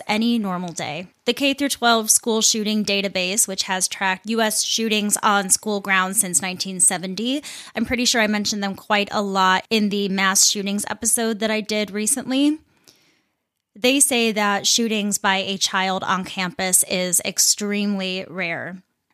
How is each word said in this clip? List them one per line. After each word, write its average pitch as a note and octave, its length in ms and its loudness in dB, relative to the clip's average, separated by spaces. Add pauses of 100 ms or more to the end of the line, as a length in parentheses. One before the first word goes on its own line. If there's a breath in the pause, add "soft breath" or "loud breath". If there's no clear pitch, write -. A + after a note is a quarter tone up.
any A3+ 320 2
normal F3+ 320 -4
day. E3 360 -8 (180)
The A#3+ 80 0
K C#4 200 0
through C#4 160 -2
twelve A3+ 400 2
school A3 320 2
shooting G#3+ 440 0
database, G3 640 -2
which F#3+ 140 -4
has F#3 220 -2
tracked F#3+ 440 -4
U A3+ 100 0
S G#3+ 240 0
shootings G#3+ 580 0
on G3+ 280 2
school G#3 320 0
grounds F#3+ 400 2
since F3+ 200 2
nineteen F#3 380 -4
seventy, F#3+ 640 2 (320 loud breath)
I'm A3+ 100 0
pretty B3 200 0
sure A#3 160 4
I G#3+ 60 4
mentioned G#3 360 -2
them G3 120 -4
quite G#3 360 0
a G#3+ 100 0
lot F#3+ 480 2
in G#3+ 200 2
the G3+ 180 0
mass G3 420 2
shootings G3+ 400 -2
episode A3+ 500 -2
that A3 120 0
I G#3+ 80 0
did G#3+ 320 -2
recently. B3+ 680 0 (1160 soft breath)
They B3+ 240 2
say A#3 320 2
that G3+ 340 0
shootings G#3+ 520 0
by G3 220 0
a F#3+ 180 -4
child F#3+ 480 -2
on F#3 180 -2
campus F#3 600 -2
is F3+ 420 -2
extremely G3+ 1040 -2
rare. E3+ 520 -8 (320)